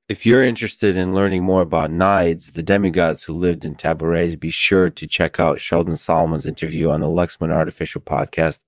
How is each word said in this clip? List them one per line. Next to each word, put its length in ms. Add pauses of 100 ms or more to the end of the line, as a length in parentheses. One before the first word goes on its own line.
if 160
you're 180
interested 540
in 180
learning 300
more 160
about 300
Nides, 640
the 100
demigods 600
who 100
lived 300
in 100
Tabarez, 680
be 100
sure 380
to 180
check 320
out 220
Sheldon 380
Solomon's 480
interview 420
on 140
the 60
Lexman 440
Artificial 480
Podcast. 680